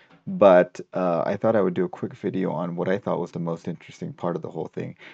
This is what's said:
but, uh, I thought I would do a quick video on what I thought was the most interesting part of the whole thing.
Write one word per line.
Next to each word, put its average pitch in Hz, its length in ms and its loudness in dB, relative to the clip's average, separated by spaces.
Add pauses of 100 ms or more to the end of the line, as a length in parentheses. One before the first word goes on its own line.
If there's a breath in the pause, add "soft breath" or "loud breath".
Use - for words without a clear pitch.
(260 soft breath)
but, 92 540 6 (120)
uh, 87 320 0
I 104 120 -2
thought 113 180 0
I 107 60 2
would 92 140 0
do 90 100 -2
a 87 40 -4
quick - 260 -10
video 95 360 -4
on 85 240 -6
what 87 140 -4
I 98 100 0
thought 87 220 -4
was 85 100 -8
the - 80 -10
most 85 300 -6
interesting 82 440 -12
part 87 220 -6
of 80 80 -8
the 80 80 -10
whole 80 160 -10
thing. 85 300 -10 (180 loud breath)